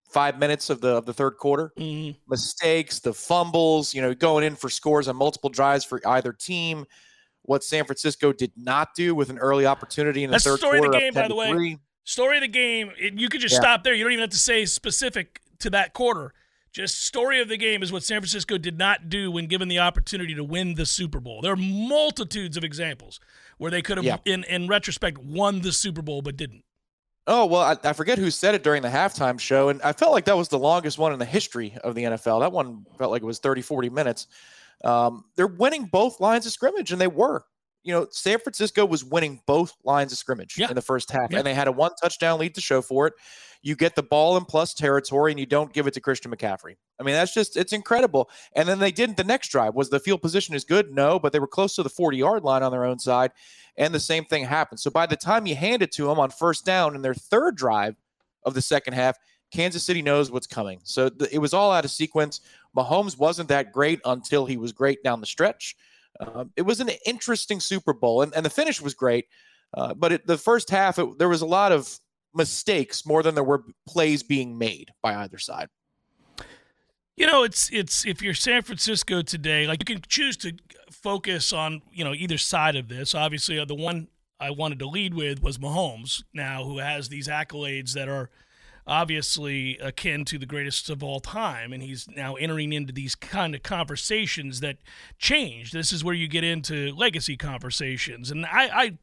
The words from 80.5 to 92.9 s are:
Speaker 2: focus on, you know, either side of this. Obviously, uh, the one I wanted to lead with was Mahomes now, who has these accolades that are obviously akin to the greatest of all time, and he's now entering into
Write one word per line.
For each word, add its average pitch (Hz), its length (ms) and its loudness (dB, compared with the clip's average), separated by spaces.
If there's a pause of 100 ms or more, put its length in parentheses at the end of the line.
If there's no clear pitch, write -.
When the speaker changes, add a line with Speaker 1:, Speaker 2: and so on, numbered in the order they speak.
Speaker 2:
focus 190 640 -4
on, 156 300 -6 (100)
you 170 120 -8
know, 143 100 -4
either 165 240 -4
side 156 360 0
of 127 140 -6
this. 127 260 -6
Obviously, 151 440 -2
uh, 151 60 -4
the 147 100 -8
one 160 340 -6 (320)
I 139 100 -8
wanted 147 300 -6
to 135 80 -8
lead 185 260 -6
with 143 260 -4
was 139 180 -2
Mahomes 139 640 -4 (100)
now, 135 300 -8
who 139 140 -10
has 143 300 -6
these 143 200 -10
accolades 143 640 -6
that 135 160 -6
are 139 200 -6 (580)
obviously 147 920 -2
akin 147 440 -4
to 147 140 -8
the 135 80 -10
greatest 143 420 -6
of 143 140 -8
all 139 180 -8
time, 131 540 -8
and 131 80 -12
he's 131 260 -14
now 135 280 -10
entering 151 360 -4
into 147 180 -6